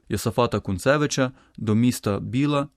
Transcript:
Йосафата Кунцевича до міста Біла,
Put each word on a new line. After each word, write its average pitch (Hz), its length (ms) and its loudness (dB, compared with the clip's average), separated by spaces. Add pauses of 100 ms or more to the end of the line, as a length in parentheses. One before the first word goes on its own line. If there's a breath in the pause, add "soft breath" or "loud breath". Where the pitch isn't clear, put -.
Йосафата 117 520 0
Кунцевича 135 720 0 (240 soft breath)
до 107 180 0
міста 113 460 2
Біла, 143 560 -2